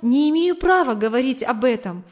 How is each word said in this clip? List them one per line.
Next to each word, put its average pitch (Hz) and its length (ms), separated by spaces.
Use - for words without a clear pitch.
не 277 280
имею 339 260
права 349 380
говорить 240 500
об 233 220
этом, 202 460